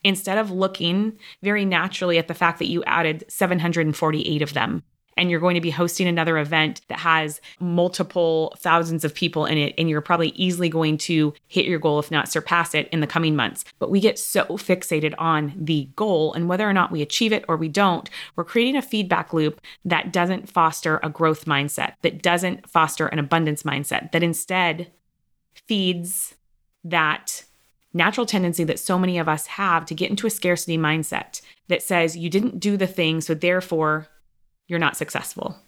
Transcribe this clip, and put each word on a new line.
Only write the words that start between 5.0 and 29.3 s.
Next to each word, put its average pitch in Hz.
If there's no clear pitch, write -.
and 180
you're 170
going 175
to 170
be 165
hosting 175
another 165
event 151
that 151
has 160
multiple 175
thousands 165
of 156
people 156
in 156
it, 147
and 165
you're 151
probably 165
easily 180
going 156
to 151
hit -
your 170
goal, 151
if 147
not 151
surpass 165
it, 151
in 165
the 151
coming 160
months. 123
But -
we 196
get 208
so -
fixated 170
on 151
the 151
goal 180
and 170
whether 196
or 196
not 185
we 156
achieve 214
it -
or 165
we 160
don't, 175
we're 175
creating 240
a 269
feedback 190
loop 151
that 175
doesn't 180
foster 160
a 160
growth 156
mindset, 143
that 165
doesn't 180
foster 156
an -
abundance 151
mindset, 143
that 165
instead 170
feeds 180
that 160
natural 202
tendency 175
that 156
so 185
many 180
of 165
us 156